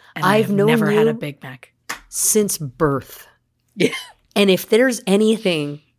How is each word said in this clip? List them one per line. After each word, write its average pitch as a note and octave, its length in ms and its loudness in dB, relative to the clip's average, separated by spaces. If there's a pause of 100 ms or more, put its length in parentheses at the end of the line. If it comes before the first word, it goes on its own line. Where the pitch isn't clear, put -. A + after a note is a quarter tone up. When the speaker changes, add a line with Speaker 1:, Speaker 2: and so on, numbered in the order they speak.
(140)
Speaker 1:
and E3 100 -6
Speaker 2:
I've G#3 220 2
Speaker 1:
I've F#3 40 -8
Speaker 2:
known G3+ 160 2
Speaker 1:
never A3 240 2
had G#3+ 160 2
a A3+ 40 2
Speaker 2:
you A3+ 60 -6
Speaker 1:
Big D3 260 -10
Mac. B2+ 300 -20 (360)
Speaker 2:
since - 500 -2
birth. C#3 680 -4 (480)
Speaker 1:
Yeah. F#3 200 0 (420)
Speaker 2:
And G3+ 140 4
if - 180 0
there's A#3+ 380 2
anything F#3 760 0 (180)